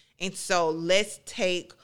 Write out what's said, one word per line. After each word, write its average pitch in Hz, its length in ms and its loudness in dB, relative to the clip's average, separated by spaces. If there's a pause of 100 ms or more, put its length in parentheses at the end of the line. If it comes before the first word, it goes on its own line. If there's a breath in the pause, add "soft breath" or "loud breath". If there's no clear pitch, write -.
(200 soft breath)
and 185 160 -6
so 175 320 0
let's 175 560 2
take 180 480 -4 (120)